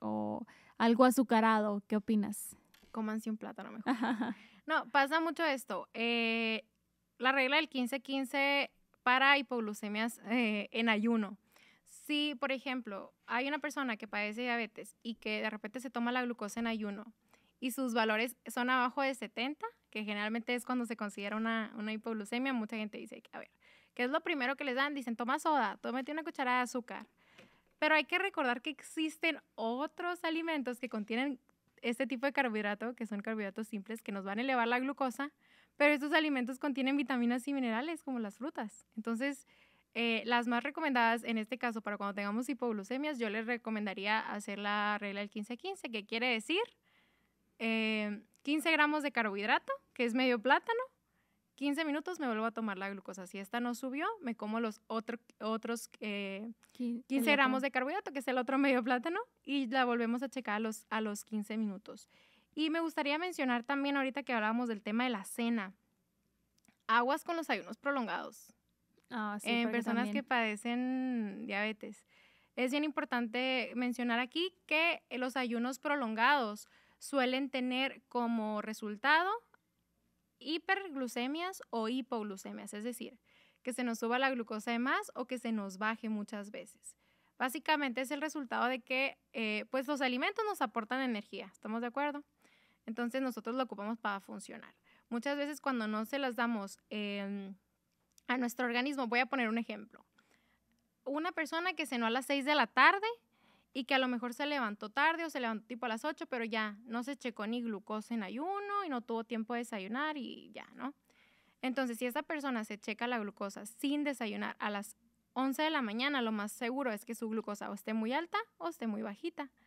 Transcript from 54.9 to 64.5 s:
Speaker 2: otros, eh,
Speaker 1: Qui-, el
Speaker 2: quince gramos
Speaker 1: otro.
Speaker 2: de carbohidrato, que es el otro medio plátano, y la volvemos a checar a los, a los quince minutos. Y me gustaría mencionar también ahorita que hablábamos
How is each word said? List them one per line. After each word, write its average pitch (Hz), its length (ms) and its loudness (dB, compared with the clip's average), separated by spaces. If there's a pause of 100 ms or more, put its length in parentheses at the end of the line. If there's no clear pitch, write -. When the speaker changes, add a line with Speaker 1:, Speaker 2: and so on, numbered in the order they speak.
Speaker 2:
otros, 226 500 -4 (100)
eh, 202 500 -6 (220)
Speaker 1:
Qui-, 240 240 -2
el 247 100 -12
Speaker 2:
quince 269 240 4
gramos 262 280 6
Speaker 1:
otro. 269 80 0
Speaker 2:
de 269 40 0
carbohidrato, 294 420 -2
que 269 60 -6
es 247 80 -4
el 262 120 2
otro 269 200 2
medio 277 240 6
plátano, 269 380 0 (240)
y 269 240 0
la 262 160 4
volvemos 240 400 2
a 269 40 -4
checar 220 280 -4
a - 20 0
los, 220 320 -4
a 220 100 2
los 208 240 -4
quince 214 320 -4
minutos. 202 520 -6 (480)
Y 302 140 2
me 330 100 2
gustaría 302 380 0
mencionar 277 440 0
también 277 340 0
ahorita 269 280 0
que 262 80 -4
hablábamos 233 360 2